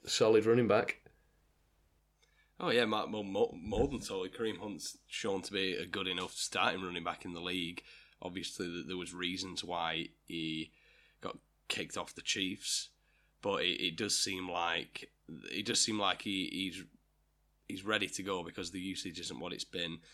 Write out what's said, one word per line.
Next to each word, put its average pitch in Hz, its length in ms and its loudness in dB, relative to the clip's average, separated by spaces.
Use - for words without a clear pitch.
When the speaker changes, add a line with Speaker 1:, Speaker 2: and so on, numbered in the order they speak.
Speaker 1:
solid 110 400 8
running 117 220 8
back. - 320 4
Speaker 2:
Oh, 175 100 0
yeah, 120 160 6
ma-, 107 200 2
more, 104 180 -2
more, 98 300 2
more 107 340 2
than 127 140 -4
solid. 95 320 -4
Kareem 110 240 -2
Hunt's 101 380 -8
shown 98 360 -2
to 92 100 -8
be 95 220 2
a 87 120 -4
good 92 220 -2
enough 90 240 -2
starting 92 500 2
running 87 220 -4
back 85 200 -4
in 90 100 -6
the 85 60 -6
league. 87 420 -2
Obviously, 90 440 -6
th-, 85 200 -6
there 92 100 -4
was 87 180 -6
reasons 90 480 -2
why 82 460 -2
he 80 480 -4
got - 180 -8
kicked - 300 -4
off - 160 -8
the - 80 -14
Chiefs, - 680 -2
but 92 200 0
it, 90 200 2
it 82 140 0
does 101 220 0
seem 92 320 -2
like, 85 600 -2
it 98 160 -2
does - 140 2
seem 107 180 2
like 95 240 2
he, 95 300 0
he's, 92 320 -4
he's 98 160 -8
ready 101 240 2
to - 140 -6
go 92 200 -2
because 85 280 -8
the 92 100 -8
usage 90 400 -6
isn't 80 200 -8
what 87 120 -6
it's - 120 -6
been. 85 340 -6